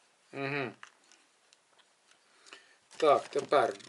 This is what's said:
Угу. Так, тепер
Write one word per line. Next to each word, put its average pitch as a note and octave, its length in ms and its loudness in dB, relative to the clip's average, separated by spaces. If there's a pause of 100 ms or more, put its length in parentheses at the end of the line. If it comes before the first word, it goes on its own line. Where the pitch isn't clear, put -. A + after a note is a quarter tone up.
(320)
Угу. C#3 380 -6 (2250)
Так, D3 320 4
тепер C#3 460 0 (140)